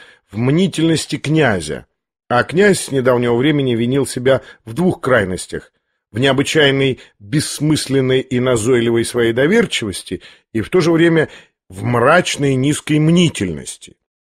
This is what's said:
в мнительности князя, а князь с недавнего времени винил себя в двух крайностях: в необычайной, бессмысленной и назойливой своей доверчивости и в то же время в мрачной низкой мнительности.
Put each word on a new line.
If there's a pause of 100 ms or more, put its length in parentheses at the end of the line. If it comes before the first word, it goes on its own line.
(320)
в
мнительности
князя, (440)
а
князь
с
недавнего
времени
винил
себя (220)
в
двух
крайностях: (380)
в
необычайной, (200)
бессмысленной
и
назойливой
своей
доверчивости (320)
и
в
то
же
время (400)
в
мрачной
низкой
мнительности. (420)